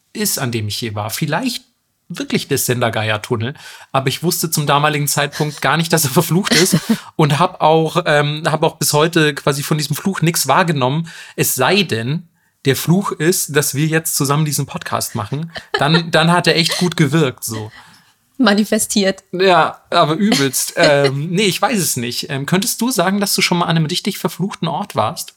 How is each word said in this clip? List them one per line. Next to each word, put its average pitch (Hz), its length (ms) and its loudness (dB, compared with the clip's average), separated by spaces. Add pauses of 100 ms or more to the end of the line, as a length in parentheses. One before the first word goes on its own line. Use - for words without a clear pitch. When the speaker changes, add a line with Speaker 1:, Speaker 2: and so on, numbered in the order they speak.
(140)
Speaker 1:
ist, 214 240 -4
an 127 140 -4
dem 110 160 -4
ich 104 140 -6
je 113 140 -6
war. 107 140 -6
Vielleicht 170 540 -4 (480)
wirklich 240 360 -4
der 139 100 0
Sendagaya-Tunnel, 113 960 -2 (380)
aber 135 160 0
ich - 160 -2
wusste 170 260 -2
zum 156 160 -2
damaligen 147 420 2
Zeitpunkt 147 540 -4
gar 143 160 2
nicht, 165 160 0
dass 156 120 2
er 131 40 -2
verflucht 175 460 2
ist 180 200 4 (220)
Speaker 2:
<laughs> - 180 -20
Speaker 1:
und 147 220 2
hab 175 240 0
auch, 160 460 2
ähm, 147 400 0
hab 151 160 0
auch 160 140 0
bis - 160 0
heute 156 420 4
quasi 143 260 -2
von 156 160 0
diesem 147 180 -4
Fluch - 280 -4
nix 165 240 0
wahrgenommen, 151 600 2 (280)
es 147 180 -2
sei 170 300 2
denn, 131 440 -4 (380)
der 135 100 4
Fluch 185 360 0
ist, 156 440 -2
dass 147 200 0
wir 143 100 0
jetzt 160 300 -2
zusammen 143 280 0
diesen 147 220 -2
Podcast - 480 -6
machen, 135 380 -6 (220)
dann, 165 380 2
Speaker 2:
<laughs> - 0 -
Speaker 1:
dann 160 200 4
hat 175 160 4
er 151 100 4
echt 165 220 0
gut 175 180 0
gewirkt, 143 460 2
so. 110 280 -8 (680)
Speaker 2:
Manifestiert. 202 920 0
Speaker 1:
Ja, 175 580 4
aber 160 260 4
übelst. 160 580 0
Speaker 2:
<laughs> - 40 -4
Speaker 1:
Ähm, 143 520 4
nee, 175 140 0
ich 185 180 0
weiß 214 180 0
es - 180 -2
nicht. 120 320 -6
Ähm, 139 160 -4
könntest - 360 -2
du 233 100 0
sagen, 190 280 0
dass 202 160 -2
du 190 60 -2
schon 175 180 0
mal 175 60 0
an 170 120 0
einem 160 80 2
richtig - 320 -4
verfluchten 180 500 -6
Ort 160 280 -6
warst? 110 420 -4